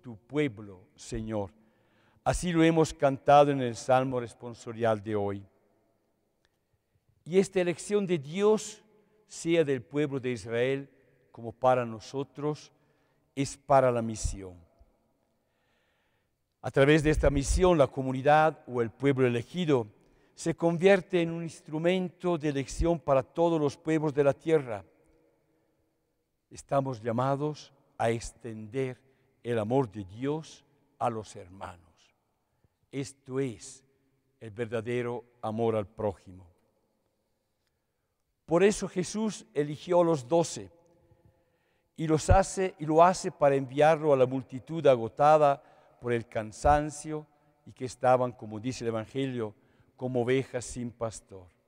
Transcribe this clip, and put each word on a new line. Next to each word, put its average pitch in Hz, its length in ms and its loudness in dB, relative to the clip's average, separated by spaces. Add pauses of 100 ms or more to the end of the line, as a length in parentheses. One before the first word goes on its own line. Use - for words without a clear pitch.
tu 117 160 -16
pueblo, 107 760 -6
Señor. 110 560 -6 (720)
Así 170 280 -2
lo 160 120 4
hemos 165 300 4
cantado 143 580 4
en 135 100 -2
el 117 140 -4
Salmo 131 440 0
responsorial 113 840 -6
de 107 120 -6
hoy. 101 300 -4 (1800)
Y 165 120 0
esta 190 240 2
elección 196 440 -2
de 175 120 0
Dios, 196 680 -2 (440)
sea 165 360 0
del 135 180 0
pueblo 143 380 -4
de 123 120 -4
Israel 123 580 -4 (420)
como 117 200 -14
para 127 340 2
nosotros, 139 840 -8 (640)
es 135 200 -4
para 131 360 4
la 120 100 -2
misión. 98 560 -8 (2000)
A 110 100 -10
través 147 320 6
de 151 80 4
esta 147 180 2
misión, 170 480 4
la 131 100 6
comunidad 139 800 2
o 123 140 -4
el 113 80 -2
pueblo 131 380 2
elegido 123 600 0 (460)
se 165 220 -6
convierte 175 680 2
en 165 100 -2
un 165 120 -8
instrumento 170 920 -2
de 151 120 -2
elección 147 500 -2
para 135 240 2
todos 165 380 0
los 143 160 -2
pueblos 156 360 -2
de 143 100 0
la 139 100 4
tierra. 131 500 -2 (1700)
Estamos 131 520 -6
llamados 135 680 -4 (260)
a 113 120 0
extender 117 1000 -8 (340)
el 117 160 -2
amor 120 300 0
de 104 140 -12
Dios 135 640 -10 (320)
a 120 120 -2
los 110 260 -10
hermanos. 92 440 -18 (1120)
Esto 131 480 -10
es 120 440 -10 (560)
el 113 120 -16
verdadero 120 720 -6 (180)
amor 110 340 -2
al 104 120 -4
prójimo. 92 600 -8 (2000)
Por 170 180 2
eso 196 240 2
Jesús 202 640 -6
eligió 151 480 0
a 175 40 4
los 147 220 0
doce 139 440 -2 (1200)
y 160 120 -4
los 156 220 0
hace, 190 500 4
y 151 60 -10
lo 160 180 4
hace 180 280 2
para 143 240 2
enviarlo 147 560 2
a 135 60 6
la 127 80 6
multitud 131 640 -8
agotada 139 720 4 (400)
por 120 120 -2
el 117 140 -4
cansancio 147 1000 -2 (380)
y - 60 -20
que - 140 -12
estaban, 123 460 2
como 110 280 -12
dice 123 240 -6
el 117 60 -2
Evangelio, 113 640 -6 (420)
como 127 280 -2
ovejas 127 420 -2
sin 120 260 -8
pastor. 101 540 -12 (220)